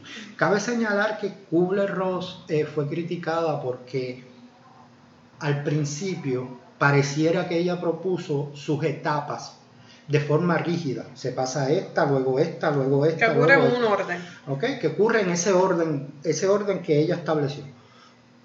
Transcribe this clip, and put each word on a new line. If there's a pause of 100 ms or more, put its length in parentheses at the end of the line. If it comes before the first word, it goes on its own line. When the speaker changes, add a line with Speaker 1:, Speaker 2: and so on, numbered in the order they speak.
(360)
Speaker 1:
Cabe
señalar
que (160)
Kubler-Ross,
eh,
fue
criticada
porque (1160)
al
principio (200)
pareciera
que
ella
propuso
sus
etapas (520)
de
forma
rígida. (100)
Se
pasa
esta,
luego
esta,
luego
esta,
Speaker 2:
Que
ocurre
Speaker 1:
luego
Speaker 2:
en
un
Speaker 1:
esta.
Speaker 2:
orden. (240)
Speaker 1:
¿Ok? (160)
Que
ocurre
en
ese
orden, (100)
ese
orden
que
ella
estableció. (840)